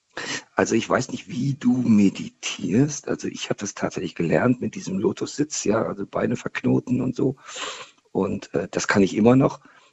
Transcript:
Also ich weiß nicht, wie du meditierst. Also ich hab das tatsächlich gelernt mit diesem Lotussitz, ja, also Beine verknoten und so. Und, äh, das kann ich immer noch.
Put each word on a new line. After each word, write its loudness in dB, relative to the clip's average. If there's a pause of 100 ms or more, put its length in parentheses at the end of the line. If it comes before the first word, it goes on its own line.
(560)
Also 2
ich -2
weiß 0
nicht, -10
wie -2
du 2
meditierst. 2
Also -4
ich -8
hab -2
das -8
tatsächlich -6
gelernt 2
mit -4
diesem -6
Lotussitz, -2
ja, 2
also -6
Beine -2
verknoten 0
und -2
so. 0 (760)
Und, -2
äh, -2
das -4
kann 2
ich 0
immer 6
noch. 2 (320)